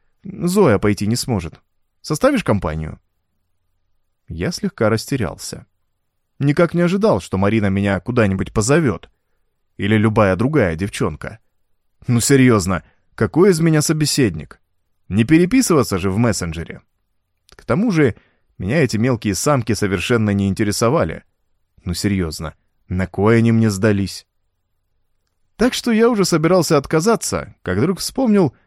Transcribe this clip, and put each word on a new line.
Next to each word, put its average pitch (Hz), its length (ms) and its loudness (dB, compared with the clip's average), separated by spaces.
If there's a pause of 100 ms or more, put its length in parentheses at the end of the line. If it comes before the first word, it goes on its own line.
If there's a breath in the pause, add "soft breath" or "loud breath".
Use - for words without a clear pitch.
(240)
Зоя 180 540 2
пойти 104 280 0
не 113 100 0
сможет. 92 440 -4 (400)
Составишь 254 440 0
компанию?» 80 560 -4 (1300)
Я 87 240 -6
слегка 143 360 -2
растерялся. - 760 -6 (720)
Никак 147 360 0
не 175 80 2
ожидал, 175 380 0
что - 180 -6
Марина 104 280 2
меня 98 340 0
куда-нибудь 101 520 -2
позовет. 117 580 0 (640)
Или 101 200 0
любая 107 400 2
другая 113 400 0
девчонка. 98 640 -8 (680)
Ну 120 140 0
серьезно, 107 640 2 (300)
какой 160 360 2
из 160 100 0
меня 156 220 2
собеседник? 139 800 -2 (480)
Не 107 160 0
переписываться 165 720 2
же 95 120 -2
в 95 80 -2
мессенджере. 85 640 -4 (680)
К - 140 -20
тому 190 260 -2
же, 151 260 2 (420 soft breath)
меня 139 240 -2
эти 120 140 -2
мелкие 110 380 0
самки 127 380 -2
совершенно 104 580 0
не 98 180 0
интересовали. 107 760 -2 (600)
Ну 87 100 -6
серьезно, 85 600 -4 (340)
на 92 180 -4
кой 107 320 2
они 113 140 4
мне 113 180 2
сдались? 98 560 -2 (1300)
Так 240 160 2
что - 180 -4
я 226 200 4
уже 202 140 2
собирался 165 520 2
отказаться, 160 840 -2
как 92 160 -2
вдруг 165 220 -2
вспомнил, 208 540 0 (120)